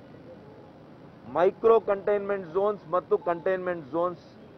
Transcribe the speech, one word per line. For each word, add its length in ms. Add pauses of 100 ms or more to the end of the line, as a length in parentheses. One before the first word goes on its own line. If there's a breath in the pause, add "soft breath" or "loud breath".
(1300)
Micro 480
containment 720
zones 400
ಮತ್ತು 260
containment 720
zones 300 (380)